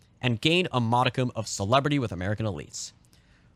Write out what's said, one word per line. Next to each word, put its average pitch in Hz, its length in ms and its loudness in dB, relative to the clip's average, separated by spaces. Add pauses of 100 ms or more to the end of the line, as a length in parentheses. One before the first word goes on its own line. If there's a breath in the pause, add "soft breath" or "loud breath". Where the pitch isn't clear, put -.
(220 soft breath)
and 123 180 0
gained 175 320 4
a 127 80 0
modicum 123 560 2
of 110 120 -6
celebrity 135 500 0
with 120 140 -2
American 98 340 -4
elites. - 460 -8 (640 soft breath)